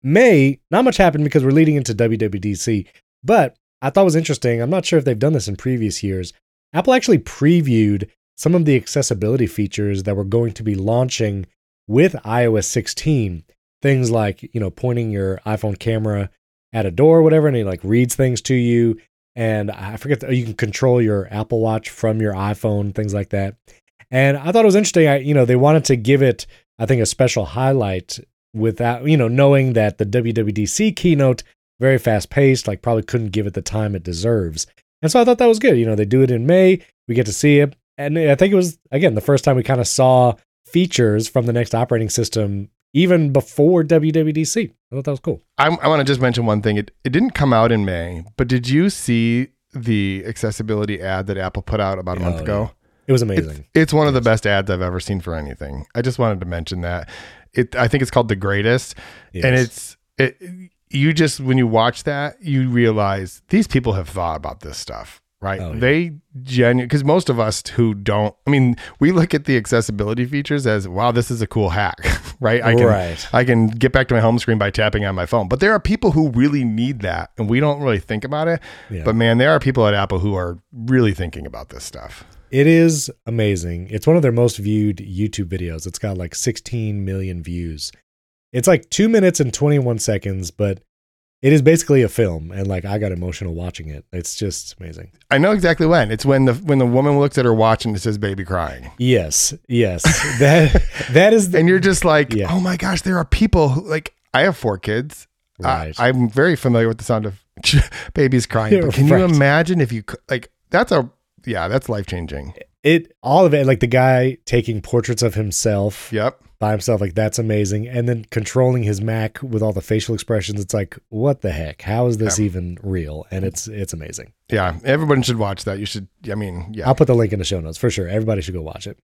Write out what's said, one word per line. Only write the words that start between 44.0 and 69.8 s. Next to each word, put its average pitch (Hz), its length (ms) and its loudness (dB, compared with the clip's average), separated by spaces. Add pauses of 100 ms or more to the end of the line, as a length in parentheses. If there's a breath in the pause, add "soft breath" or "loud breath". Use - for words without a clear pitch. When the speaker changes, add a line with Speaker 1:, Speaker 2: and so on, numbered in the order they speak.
Speaker 1:
W 156 220 0
D 160 120 -2
C. 220 260 -4 (200)
I 120 40 -12
thought 131 100 -6
that 147 60 -2
was 135 80 -6
cool. - 220 -6 (160)
Speaker 2:
I'm, 156 240 2
I 147 60 0
wanna 151 160 2
just 131 180 0
mention 120 240 0
one 107 160 2
thing. 104 160 0
It, 104 140 -6 (120)
it 135 80 -4
didn't 208 200 0
come 139 220 2
out 113 180 4
in 107 140 2
May, 87 380 -6 (140)
but 131 100 -2
did 123 220 -2
you 160 200 2
see 117 600 0 (240)
the 101 520 -2
accessibility 107 760 -6
ad 95 260 -4
that 98 100 -6
Apple 95 240 -6
put 110 200 -4
out 95 180 -2
about 90 180 -6
a 90 40 -6
month 87 180 -4
Speaker 1:
Oh, 80 40 -10
Speaker 2:
ago? 101 180 -4
Speaker 1:
yeah. 110 80 -6 (380)
It 139 40 0
was 127 100 4
Speaker 2:
It's, 110 100 -2
Speaker 1:
amazing. 78 340 -4 (100)
Speaker 2:
it's 160 180 4
one 151 140 2
of 143 60 2
the 131 60 2
Speaker 1:
Yes. 117 60 -4
Speaker 2:
best 110 220 2
ads 98 240 0
I've 90 100 -2
ever 90 180 -4
seen 98 220 -6
for 85 140 -8
anything. 73 580 -10
I 120 80 -4
just 123 160 -4
wanted 110 220 -2
to 90 80 -8
mention 87 340 -8
that. 87 260 -8 (460 loud breath)
It, 123 220 -2
I 123 120 0
think 135 140 0
it's 127 100 -2
called 117 180 2
The 107 60 0
Greatest. 101 600 -2 (380 loud breath)
And 90 100 -4
Speaker 1:
Yes. 127 220 2
Speaker 2:
it's, - 320 -18 (200)
it, 180 520 -4 (200)
you 143 240 0
just, 156 260 0
when 131 180 0
you 123 100 2
watch 113 380 0
that, 143 360 -6
you 135 280 -2
realize 107 800 0
these 202 180 2
people 117 260 0
have 95 160 -4
thought 85 280 -6
about 76 240 -12
this 71 160 -14
stuff, - 440 -16 (180)
right? 98 220 -6
Speaker 1:
Oh, 85 120 -8
yeah. 113 60 -8
Speaker 2:
They 151 320 2 (300)
genu-, 123 460 2
'cause 143 160 0
most 165 260 2
of 120 100 0
us 110 220 -2 (140)
who 113 180 2
don't, 104 400 -2 (140)
I - 20 -2
mean, 131 260 2 (240 loud breath)
we 147 120 4
look 175 240 2
at 147 100 -4
the 135 120 0
accessibility 113 680 -2